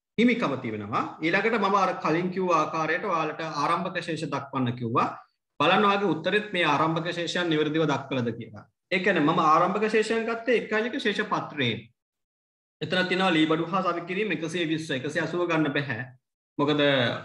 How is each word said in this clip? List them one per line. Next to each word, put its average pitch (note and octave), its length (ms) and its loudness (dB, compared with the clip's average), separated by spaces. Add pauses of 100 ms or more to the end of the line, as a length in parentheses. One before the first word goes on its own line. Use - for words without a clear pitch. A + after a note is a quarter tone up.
(180)
හිමිකම A3 400 2
තියෙනවා. A2+ 600 -6
ඊළඟට G3 400 0
මම G3 180 2
අර F#3+ 200 2
කලින් F3 340 0
කිව්ව F#3 220 -2
ආකාරයට D#3+ 520 0
ඔයාලට E3 380 -2
ආරම්භක D#3+ 580 -2
ශේෂ D#3+ 300 -4
දක්වන්න C3 480 -2
කිව්වා. B2 300 0 (520)
බලන්න F#3+ 260 4
ඔයාගේ G3+ 280 4
උත්තරෙත් F#3 400 0
මේ F3 120 2
ආරම්භක D#3+ 440 2
ශේෂයන් E3+ 400 -2
නිවැරදිව D#3 360 2
දක්වලද C3 460 -2
කියලා. - 340 -14 (220)
ඒ F#3 120 0
කියන්නේ F#3 260 2
මම E3+ 160 4
ආරම්භක F3+ 480 4
ශේෂයන් A3 360 0
ගත්තේ A3+ 320 0
එකයි G#3+ 280 -2
එක C4 140 -6
ශේෂ G#3 260 -2
පත්‍රයෙන්. D3+ 540 -2 (1040)
එතන F3+ 260 -2
තියෙනවා F3+ 260 2
ලී D#3 120 4
බඩු D#3 200 2
හා F#3 180 0
සවි E3+ 180 -2
කිරීම F#3+ 300 -4
එකසිය E3 360 -4
විස්ස. D#3+ 240 -2
එකසිය D#3+ 300 -4
අසූව F3 260 -2
ගන්න D#3 260 0
බැහැ. C3 280 -4 (560)
මොකද C#3+ 240 2 (420)